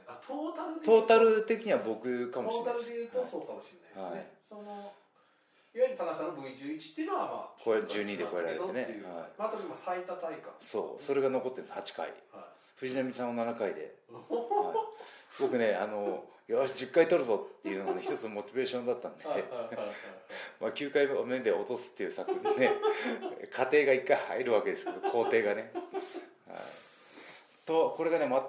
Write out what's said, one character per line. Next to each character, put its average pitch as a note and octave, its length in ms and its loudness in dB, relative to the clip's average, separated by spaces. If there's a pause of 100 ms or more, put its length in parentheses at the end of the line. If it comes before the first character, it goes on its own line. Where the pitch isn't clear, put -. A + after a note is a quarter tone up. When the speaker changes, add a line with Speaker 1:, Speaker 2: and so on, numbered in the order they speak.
Speaker 1:
あ、 - 180 -16
ト C4+ 80 -8
ー D#4+ 200 -2
タ E4+ 140 -6
ル D#4+ 120 -4
で D#4 60 -4
Speaker 2:
ト A3 160 10
ー A3 40 2
タ A3+ 140 10
ル A3 260 8
的 A3+ 200 0
に G3 80 4
は B2 60 4
僕 B2 520 -2
か C3 100 -4
も A3 80 -2
し A#3 100 -2
れ - 60 -4
な B3 60 -2
い - 40 0
で A#3 40 -2
す。 A#3 60 -8
Speaker 1:
ト A#3 40 -12
ー - 0 -
タ - 0 -
ル A#3 40 -10
で A#3 200 -6
言 B3 80 0
う - 40 -2
と - 40 -10
そ - 100 -8
う - 80 -10
か - 60 -10
も G2+ 80 -12
し - 120 -20
れ - 80 -20
な - 40 -20
い - 40 -20
で - 60 -20
す F#2+ 40 -14
ね。 F#2+ 100 -6
Speaker 2:
は E2+ 80 -6
い。 - 100 -10 (140)
Speaker 1:
そ - 140 -20
の、 G3+ 380 -14 (840)
い A#3 40 -4
わ B3+ 60 6
ゆ - 40 4
る - 80 -8
田 F3 80 -2
中 E3 100 -2
さ D#3 80 -4
ん - 40 -2
の F3 60 -4
ブ C3+ 160 -10
イ A#2+ 60 -12
十 - 180 -8
一 - 180 -12
っ - 40 -18
て D#4 60 -4
い D#4 40 -2
う - 60 -4
の F#4 40 0
は、 - 100 0
ま - 320 -8
あ、 - 60 -20
Speaker 2:
こ A2+ 100 4
れ、 G#2+ 100 4
十 G#2 200 -2
二 G2+ 140 -4
で E2 140 -2
超 F2 80 -2
え E2+ 40 0
ら E2 100 0
れ D#2+ 60 -4
て F2 120 -2
ね。 B2+ 120 -2
Speaker 1:
っ - 20 -6
て A2+ 80 -8
い G2+ 80 -10
う。 F#2+ 40 -12
Speaker 2:
は F2+ 60 -10
い。 E2+ 260 -10
Speaker 1:
ま G#3+ 80 -4
あ、 - 20 0
あ - 40 0
と、 G#3+ 60 -6
ま F3+ 160 -8
あ、 - 40 -12
最 F3+ 260 -4
多 F3+ 100 -8
タ E3 180 -6
イ D3+ 60 -8
か。 - 140 -16 (100)
Speaker 2:
そ - 380 -4
う、 - 40 -14
そ C#3 100 0
れ C3+ 80 2
が C3+ 80 6
残 B2+ 200 0
っ - 20 -10
て - 60 -10
る - 60 -10
ん - 20 -14
で - 60 -14
す、 - 40 -12
八 - 180 -8
回。 D#2+ 140 -6
Speaker 1:
は - 60 -10
い。 - 20 -16 (600)
Speaker 2:
藤 C3 200 -6
波 B2+ 160 -2
さ B2 120 -4
ん A#2+ 60 -2
を - 20 -4
七 A#2 220 -2
回 G2 180 0
で。 D2+ 280 -10
Speaker 1:
<laughs> - 80 -20
Speaker 2:
は - 100 -16
い。 - 20 -18 (1200)
僕 B2+ 160 2
ね、 A2 180 4
あ F#2+ 120 0
の、 G2+ 360 -2 (240)
よ B2+ 200 2
し、 C3 80 -4
十 B2+ 120 -6
回 E3 200 6
取 F3 120 6
る C#3 60 0
ぞ G#2 220 0 (120)
っ - 20 -20
て - 80 -6
い G2 60 -2
う F#2+ 40 -2
の F#2+ 80 -4
が - 80 0
ね、 - 80 -4
一 - 140 -2
つ A#2 60 -8
の A2 60 -6
モ G#2 140 -6
チ - 100 -14
ベ B2+ 100 0
ー - 20 0
シ B2+ 100 -4
ョ B2 60 -2
ン A#2 40 -6
だ B2 80 2
っ A#2 60 -4
た - 100 -8
ん - 80 -18
で。 D#3 100 -12
Speaker 1:
は D3 100 0
い - 40 0
は - 60 -4
い - 40 -12
は B2 60 -8
い - 40 -6
は A2+ 100 -6
い A#2 40 -8
は A2 80 -4
い。 G#2 120 -6 (340)
Speaker 2:
<laughs> - 320 -12
ま G#2+ 60 0
あ、 - 40 0
九 C#3+ 200 -4
回 C#3+ 160 6 (180)
目 B2+ 140 0
で A2+ 120 4
落 F#2 160 2
と B2 100 -2
す - 140 -12
っ - 20 -20
て - 100 -6
い F2 40 -2
う - 40 -4
策 F#2+ 180 -6
に G4 300 2
ね、 G#4+ 120 6 (420)
<laughs> - 400 -10
過 B2+ 120 2
程 D3 200 6
が C3+ 80 8
一 B2+ 120 2
回 C#3+ 120 4
入 A2+ 280 -4
る A#2 80 2
わ G#2 100 6
け G2 100 0
で - 60 -6
す - 60 -10
け F4 60 -6
ど、 - 200 -4
工 A#2 140 2
程 A2+ 180 4
が G#2 120 2
ね。 A2 160 -8 (800)
は F2+ 60 -14
い。 F2 60 -10 (1040)
と、 D#3+ 300 4
こ D#3+ 80 -2
れ E3 80 2
が E3 80 4
ね、 D3 80 2 (220)